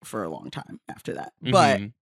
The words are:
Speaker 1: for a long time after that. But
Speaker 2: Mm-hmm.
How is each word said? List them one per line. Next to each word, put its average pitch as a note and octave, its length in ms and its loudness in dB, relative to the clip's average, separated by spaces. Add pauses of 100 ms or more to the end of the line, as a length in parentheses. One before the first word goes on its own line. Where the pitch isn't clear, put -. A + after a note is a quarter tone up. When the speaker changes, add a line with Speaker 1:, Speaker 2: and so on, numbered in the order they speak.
Speaker 1:
for G#2+ 200 -6
a E2 60 -6
long - 220 -10
time - 360 -14
after - 280 -10
that. - 260 -12
But C#3 380 6
Speaker 2:
Mm-hmm. G2+ 80 -8 (300)